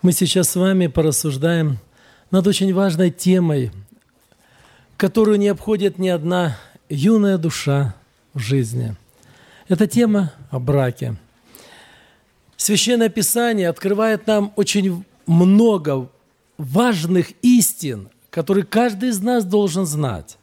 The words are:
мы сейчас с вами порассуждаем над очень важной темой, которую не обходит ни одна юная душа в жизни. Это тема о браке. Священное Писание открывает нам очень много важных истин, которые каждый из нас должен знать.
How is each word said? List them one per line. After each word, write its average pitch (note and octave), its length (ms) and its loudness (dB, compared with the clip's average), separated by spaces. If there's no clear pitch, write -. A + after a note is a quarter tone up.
мы F3+ 100 4
сейчас F3 380 0
с - 60 -6
вами F#3 300 2
порассуждаем D#3 920 -2
над F#3 160 2
очень F#3+ 280 0
важной F#3 360 2
темой, D#3+ 640 0
которую G#3+ 400 2
не G3+ 100 2
обходит G3 500 -2
ни F#3 100 -2
одна E3+ 500 -2
юная G3 480 2
душа C#3 560 -2
в C#3+ 40 -8
жизни. A#2+ 560 -4
Это F#3+ 200 2
тема G#3 480 0
о C3+ 80 -6
браке. B2+ 580 -2
Священное A3+ 500 0
Писание A3 600 0
открывает G#3 560 -2
нам G#3 300 0
очень F#3+ 460 -2
много E3+ 880 4
важных F3 720 0
истин, D#3+ 720 0
которые G3 380 -2
каждый A#3 420 -2
из G3+ 140 -4
нас A#3+ 200 0
должен F#3+ 440 -2
знать. C#3 560 -6